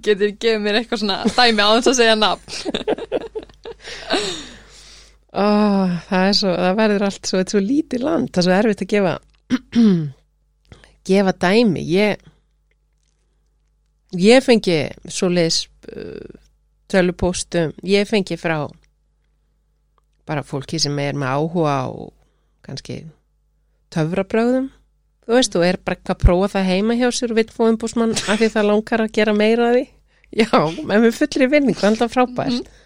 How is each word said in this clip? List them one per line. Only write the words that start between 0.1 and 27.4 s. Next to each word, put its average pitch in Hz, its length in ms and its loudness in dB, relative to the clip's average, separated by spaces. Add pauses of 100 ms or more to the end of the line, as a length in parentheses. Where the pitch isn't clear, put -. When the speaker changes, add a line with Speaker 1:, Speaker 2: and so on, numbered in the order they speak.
Speaker 1:
gefið 220 300 -2
mér 208 180 -2
eitthvað 226 200 -6
svona 202 260 -4
dæmi 226 360 2
á 208 140 4
þess 233 120 2
að 254 80 4
segja 226 200 4
nafn? 208 260 0 (1700)
<laughs> 359 300 -6 (880)
Speaker 2:
Ó, 190 100 0 (600)
það 185 220 0
er 202 80 0
svo, 190 180 0
það 180 220 0
verður 208 280 2
allt - 220 -6
svo, 185 140 -2
þetta 185 80 -4
er - 80 -6
svo 202 40 2
lítið 254 440 -2
land, 302 260 -2
það 180 80 0
er 175 60 2
svo 180 100 2
erfitt 208 300 0
að - 80 -8
gefa, 190 200 0 (1040)
<clears throat> - 920 -20
gefa 190 260 4
dæmi. 190 480 2
Ég, 185 400 0 (1900)
ég 214 320 6
fengi 196 320 2 (260)
svoleiðis, 175 540 -2 (300)
uh, - 520 -16 (500)
tölvupóstum, 175 920 0
ég 202 260 0
fengi 185 320 -2
frá 160 220 -4 (1700)
bara 147 140 -4
fólki 147 380 -8
sem 143 180 -2
er 143 160 -4
með 139 220 -4
áhuga 160 400 0
á 127 120 -4 (760)
kannski - 380 -14 (880)
töfrabrögðum, 220 800 -2 (580)
þú 226 80 0
veist, 247 200 0
og 170 120 2
er 185 100 0
bara - 240 -8
að - 220 -4
prófa 185 260 4
það 190 220 -2
heima 214 260 0
hjá 247 140 2
sér 233 240 -4
og 226 60 4